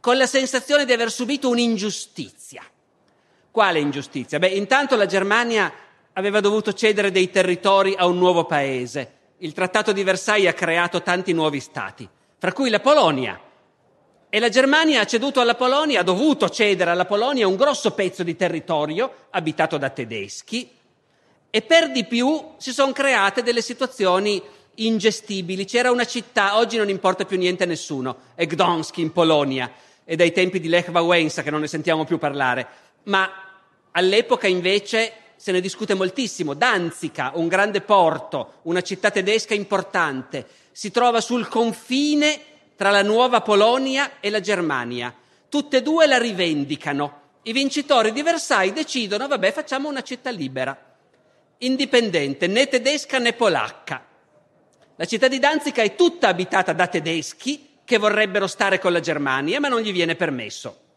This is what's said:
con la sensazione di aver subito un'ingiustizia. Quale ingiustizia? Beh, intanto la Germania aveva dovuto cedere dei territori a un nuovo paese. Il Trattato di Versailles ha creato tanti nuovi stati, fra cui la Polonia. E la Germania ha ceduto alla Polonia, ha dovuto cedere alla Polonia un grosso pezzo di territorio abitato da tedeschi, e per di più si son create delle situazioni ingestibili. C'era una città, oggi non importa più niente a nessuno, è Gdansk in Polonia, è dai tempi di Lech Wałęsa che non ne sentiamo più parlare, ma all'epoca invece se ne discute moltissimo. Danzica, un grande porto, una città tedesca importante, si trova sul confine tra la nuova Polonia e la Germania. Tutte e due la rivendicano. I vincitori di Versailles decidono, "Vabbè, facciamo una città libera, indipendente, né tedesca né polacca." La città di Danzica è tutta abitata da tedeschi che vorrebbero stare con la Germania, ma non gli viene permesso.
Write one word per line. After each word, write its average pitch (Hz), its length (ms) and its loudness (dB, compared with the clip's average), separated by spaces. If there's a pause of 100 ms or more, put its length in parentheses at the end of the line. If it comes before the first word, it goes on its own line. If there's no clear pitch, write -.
con 247 140 4
la 262 100 4
sensazione 262 560 0
di 254 80 0
aver 233 180 2
subito 247 380 -4
un'ingiustizia. 208 1120 -4 (880)
Quale 190 300 2
ingiustizia? 143 580 -4
Beh, 180 120 4
intanto 247 480 2
la 202 80 4
Germania 202 680 2 (400)
aveva 202 300 0
dovuto 208 320 0
cedere 208 360 2
dei 185 200 2
territori 190 680 2
a 180 80 2
un 180 120 2
nuovo 180 260 4
paese. 135 680 -4 (260)
Il 156 160 -10
Trattato 202 400 0
di 196 100 0
Versailles 190 460 2
ha 160 40 0
creato 170 480 0
tanti 180 300 -2
nuovi 156 300 0
stati, 104 440 -12 (320)
fra 180 140 -2
cui 269 180 -2
la 208 120 0
Polonia. 151 580 2 (880)
E 208 120 -2
la 233 100 2
Germania 269 500 4
ha 208 60 2
ceduto 254 340 -2
alla 233 160 2
Polonia, 262 460 2
ha - 20 0
dovuto 247 460 2
cedere 185 420 0
alla 180 140 0
Polonia 220 420 0
un 190 80 2
grosso 262 360 0
pezzo 185 320 -4
di 170 120 -4
territorio 165 920 -4
abitato 160 480 -2
da 139 120 -2
tedeschi, 113 800 -10 (800)
e 220 120 0
per 320 300 4
di 254 120 -2
più 254 540 -2
si 254 160 -12
son 269 180 2
create 247 500 0
delle 233 200 0
situazioni 208 840 -2 (320)
ingestibili. 202 880 -2
C'era 247 280 0
una 247 140 0
città, 208 520 -2
oggi 233 180 0
non 208 140 0
importa 190 340 0
più 185 140 -4
niente 180 260 0
a 180 40 0
nessuno, 135 500 -6 (180)
è 170 100 0
Gdansk 165 520 -2
in 160 160 -4
Polonia, 143 580 2 (340)
è 165 120 -6
dai 170 160 4
tempi 185 260 0
di 160 80 -6
Lech 170 220 0
Wałęsa 170 540 2
che 143 60 -4
non 151 120 -2
ne 151 60 -6
sentiamo 156 360 -2
più 156 140 -2
parlare, 135 500 -2 (360)
ma 190 280 0 (600)
all'epoca 202 560 2
invece 196 680 0 (240)
se - 160 -6
ne 180 80 0
discute 196 320 -4
moltissimo. 190 600 -4
Danzica, 165 840 -2
un 170 120 -2
grande 196 320 2
porto, 160 840 0
una 175 180 -2
città 196 300 -2
tedesca 208 420 0
importante, 175 920 -4 (280)
si 202 180 -10
trova 233 300 2
sul 233 260 -2
confine 285 880 0 (380)
tra 196 140 0
la 202 120 4
nuova 233 380 2
Polonia 247 800 2
e 202 100 -4
la 214 120 -2
Germania. 127 760 -4 (320)
Tutte 285 300 -2
e 254 40 2
due 311 240 2
la 269 120 4
rivendicano. 147 1040 -4 (220)
I 226 100 -8
vincitori 269 580 2
di 269 120 -4
Versailles 247 500 0
decidono, 240 560 -4
"Vabbè, 214 240 0
facciamo 294 340 -6
una 269 140 -6
città 254 300 -10
libera, 131 460 -6 (800)
indipendente, 226 880 0
né 240 200 2
tedesca 262 520 -2
né 233 120 0
polacca." 147 720 -2 (920)
La 165 80 -4
città 233 240 0
di 262 100 -2
Danzica 294 420 0
è 208 140 0
tutta 339 320 2
abitata 185 460 0
da 175 140 2
tedeschi 165 840 -6 (160)
che 240 120 2
vorrebbero 208 500 2
stare 196 320 0
con 180 140 2
la 170 80 2
Germania, 147 580 -2
ma 294 80 -2
non 240 140 0
gli 214 100 -4
viene 170 240 0
permesso. 127 640 -6 (180)